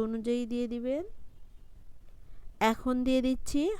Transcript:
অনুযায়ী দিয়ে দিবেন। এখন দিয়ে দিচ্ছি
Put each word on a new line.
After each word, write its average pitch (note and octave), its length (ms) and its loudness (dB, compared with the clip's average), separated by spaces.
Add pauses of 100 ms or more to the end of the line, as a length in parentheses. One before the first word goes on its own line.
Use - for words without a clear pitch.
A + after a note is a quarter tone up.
অনুযায়ী A3+ 360 0 (100)
দিয়ে A#3+ 200 0
দিবেন। B3+ 300 0 (1700)
এখন B3+ 220 0 (120)
দিয়ে C4 200 6
দিচ্ছি C4 340 2 (200)